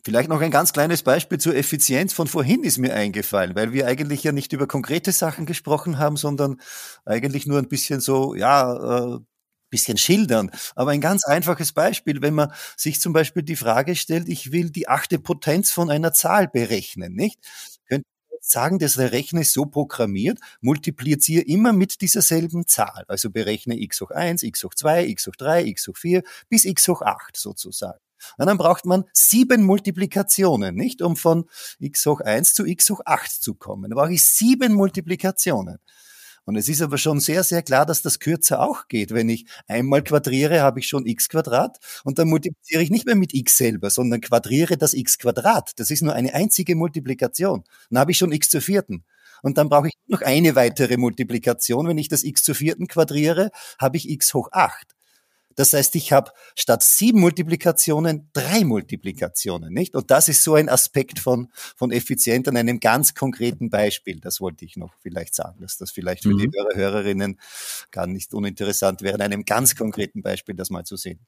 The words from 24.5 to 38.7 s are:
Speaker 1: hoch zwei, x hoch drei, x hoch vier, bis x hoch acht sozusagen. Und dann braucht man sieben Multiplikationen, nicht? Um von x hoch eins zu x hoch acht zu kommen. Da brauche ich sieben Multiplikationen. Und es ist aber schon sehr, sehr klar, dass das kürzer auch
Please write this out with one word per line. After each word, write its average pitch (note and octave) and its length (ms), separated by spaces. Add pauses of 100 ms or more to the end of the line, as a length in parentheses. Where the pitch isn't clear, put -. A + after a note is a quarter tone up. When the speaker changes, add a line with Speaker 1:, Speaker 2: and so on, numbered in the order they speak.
Speaker 1:
hoch - 120
zwei, D#3+ 300
x - 220
hoch F#2+ 80
drei, D#3 300
x G#2+ 220
hoch G2 100
vier, F3 260 (260)
bis A3+ 160
x F#3 220
hoch F3+ 140
acht - 360
sozusagen. F#2+ 600 (380)
Und C#3 100
dann G3+ 100
braucht E3 280
man F#3 180 (100)
sieben B3 500
Multiplikationen, F#3+ 1120
nicht? B2+ 260
Um E3+ 140
von E3 300 (340)
x - 260
hoch D3 160
eins A2 320
zu G3+ 120
x E3+ 240
hoch G#3 160
acht - 260
zu - 240
kommen. G2+ 360
Da A#2 40
brauche D3+ 180
ich E3+ 120
sieben B3 480
Multiplikationen. F#3 1040 (680)
Und G#2 100
es G#2 120
ist D3+ 140
aber D3 160
schon D3+ 200
sehr, E3+ 240
sehr E3+ 200
klar, C#3 240
dass - 160
das - 160
kürzer - 420
auch - 260